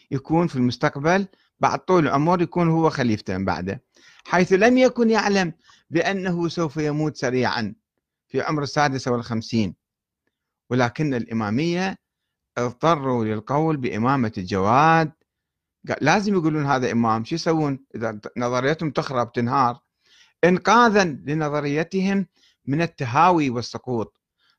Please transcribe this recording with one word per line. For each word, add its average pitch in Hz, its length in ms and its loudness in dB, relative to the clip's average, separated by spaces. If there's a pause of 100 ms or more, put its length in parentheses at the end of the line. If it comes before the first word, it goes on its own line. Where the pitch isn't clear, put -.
(120)
يكون 160 360 0
في - 80 -6
المستقبل 143 720 0 (320)
بعد 135 200 0
طول 175 280 2
عمر 160 340 2
يكون 170 280 0
هو 160 200 2
خليفته 110 480 -2
من 95 80 -4
بعده، 92 380 -4 (420)
حيث 175 280 2
لم 226 240 4
يكن 247 320 4
يعلم 202 440 2 (360)
بأنه 175 580 -2
سوف 160 300 -4
يموت 151 400 -2
سريعا 120 580 -2 (520)
في 135 140 -4
عمر 151 220 -4
السادسة 135 480 -2
والخمسين، 113 640 -2 (920)
ولكن 127 440 -2
الإمامية 131 840 -4 (600)
اضطروا 123 680 0
للقول 135 520 -2
بإمامة 117 600 0
الجواد. 117 760 2 (760)
قا-، 120 120 -2
لازم 196 320 2
يقولون 156 320 0
هذا 131 260 0
إمام، 113 340 0
شو 165 100 -6
يسوون 156 440 -2 (160)
إذا 110 240 -6 (180)
نظريتهم 127 540 -2
تخرب 123 400 -4
تنهار؟ 123 480 0 (640)
إنقاذا 196 600 4
لنظريتهم 156 1200 -2 (380)
من 139 160 -2
التهاوي 156 680 2
والسقوط، 117 720 -6 (380)